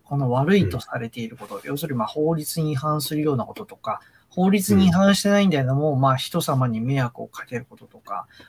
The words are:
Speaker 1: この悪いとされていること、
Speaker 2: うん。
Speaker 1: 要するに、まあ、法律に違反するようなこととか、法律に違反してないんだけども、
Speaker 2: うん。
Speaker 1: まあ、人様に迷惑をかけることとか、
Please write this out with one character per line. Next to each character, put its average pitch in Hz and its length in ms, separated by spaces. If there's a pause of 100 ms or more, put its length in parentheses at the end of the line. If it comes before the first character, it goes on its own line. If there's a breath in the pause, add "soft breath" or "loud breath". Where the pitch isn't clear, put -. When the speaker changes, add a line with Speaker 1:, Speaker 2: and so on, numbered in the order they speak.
Speaker 1:
こ 143 140
の 131 120
悪 147 280
い 110 100
と 123 100
さ 127 200
れ 117 100
て 120 140
い 113 60
る - 100
こ - 80
と、 - 80
Speaker 2:
う - 60
ん。 - 40
Speaker 1:
要 143 140
す 160 80
る 143 80
に、 120 40
ま 107 60
あ、 - 20
法 151 280
律 156 260
に 151 120
違 - 20
反 151 260
す 147 140
る 151 80
よ 151 100
う 135 60
な 107 80
こ - 80
と 104 100
と - 120
か、 - 260 (260 soft breath)
法 185 220
律 202 240
に 190 140
違 - 20
反 196 240
し - 80
て 202 80
な 202 100
い 196 60
ん 185 40
だ 156 60
け 135 80
ど 131 100
も、 147 200
Speaker 2:
う - 20
ん。 131 60
Speaker 1:
ま 135 80
あ、 131 60
人 165 260
様 131 260
に 110 140
迷 135 180
惑 120 220
を - 60
か - 180
け 123 120
る 123 60
こ - 140
と - 80
と - 100
か、 - 300 (220 loud breath)